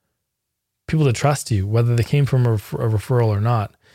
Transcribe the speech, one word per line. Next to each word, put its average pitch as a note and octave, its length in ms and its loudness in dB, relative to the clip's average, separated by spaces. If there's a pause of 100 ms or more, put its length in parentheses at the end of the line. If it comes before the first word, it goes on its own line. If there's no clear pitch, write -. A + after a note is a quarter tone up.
(880)
people D#3+ 180 0
to B2 80 2
trust - 380 -2
you, G2 160 0
whether A#2 280 0
they A#2 80 2
came C#3+ 220 0
from B2+ 200 2
a A#2 60 2
ref-, G#2+ 220 -4
a - 40 -6
referral A#2 500 0
or G#2 140 0
not, A2+ 340 -2 (200)